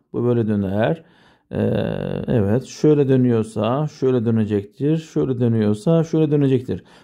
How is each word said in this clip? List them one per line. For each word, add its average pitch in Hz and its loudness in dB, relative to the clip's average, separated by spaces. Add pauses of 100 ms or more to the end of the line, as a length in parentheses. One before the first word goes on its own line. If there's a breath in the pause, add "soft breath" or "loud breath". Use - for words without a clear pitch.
(140)
bu 120 -4
böyle 120 0
döner. 107 -2 (480 soft breath)
Ee, - -6 (680)
evet, 110 0
şöyle 147 2
dönüyorsa 123 0
şöyle 127 -2
dönecektir. 113 0
Şöyle 151 -4
dönüyorsa 117 2
şöyle 156 0
dönecektir. 131 0 (200 soft breath)